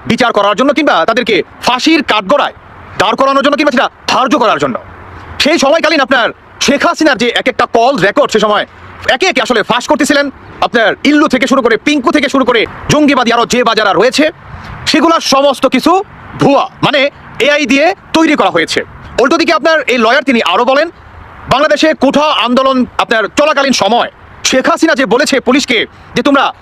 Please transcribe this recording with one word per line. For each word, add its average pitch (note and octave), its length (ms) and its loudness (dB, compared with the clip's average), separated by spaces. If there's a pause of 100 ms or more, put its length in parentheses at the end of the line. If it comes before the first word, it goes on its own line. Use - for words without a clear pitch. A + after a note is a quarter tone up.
(120)
বিচার A#3 260 0
করার G3+ 200 2
জন্য C4+ 200 2
কিংবা C4+ 180 2 (120)
তাদেরকে A3+ 280 0 (300)
ফাঁসির C#4 340 2 (100)
কাঠগড়ায় G#3+ 440 0 (460)
দাঁড় G#3+ 200 0
করানোর C4+ 240 2
জন্য C#4+ 140 0
কিংবা D4 160 0
সেটা A#3+ 140 2 (240)
ধার্য A#3+ 220 0 (100)
করার F3 200 0
জন্য, B2+ 140 -4 (640)
সেই D#4 220 2
সময়কালীন D#4 420 2
আপনার A#3 220 0 (380)
শেখ - 220 0
হাসিনার D4+ 340 0
যে A#3+ 60 0 (120)
এক G3+ 120 -4
একটা B3 120 -2 (120)
কল A#3 180 2 (120)
রেকর্ড A3 280 2
সে A3 100 0
সময় G#3 200 0 (500)
একে - 160 -2
একে A3+ 160 -2
আসলে A#3 220 0
ফাঁস A3+ 220 -2
করতেছিলেন C#4+ 360 0 (400)
আপনার A3 240 0 (200)
ইল্লু D4+ 240 4
থেকে B3+ 160 0
শুরু C4+ 140 2
করে, A3+ 120 0 (100)
পিঙ্কু D4 300 0
থেকে D4 180 0
শুরু C4+ 140 0
করে, A#3+ 120 2 (320)
জঙ্গিবাদী C4+ 420 2
আরো A#3 180 2
যে A#3+ 160 2
বাজারা G#3+ 260 2
রয়েছে, A#3+ 300 2 (680)
সেগুলা D#4+ 260 2 (180)
সমস্ত C#4 300 2 (100)
কিছু C#4+ 180 0 (480)
ভুয়া, C4 240 2 (220)
মানে C4+ 140 0 (460)
এআই D4 260 0
দিয়ে C#4+ 140 2 (300)
তৈরি D#4+ 240 2
করা F#3+ 140 0
হয়েছে। D#3+ 260 -2 (420)
উল্টো C#4 180 2
দিকে E4+ 180 0
আপনার D#4+ 200 0 (140)
এই B3+ 120 0
লয়ার A#3+ 240 2
তিনি A#3 120 2 (120)
আরো A#3+ 180 2
বলেন, C#4+ 160 2 (640)
বাংলাদেশে D4 360 2 (140)
কোঠা C#4 240 2 (200)
আন্দোলন C4 300 0 (260)
আপনার A3 200 0 (160)
চলাকালীন C#4 440 2
সময় G#3 280 0 (380)
শেখ C4 220 0
হাসিনা D#4+ 300 0
যে C4+ 40 0 (100)
বলেছে C#4 220 0 (100)
পুলিশকে B3+ 320 0 (380)
যে A#3+ 120 0
তোমরা C#4 160 2 (180)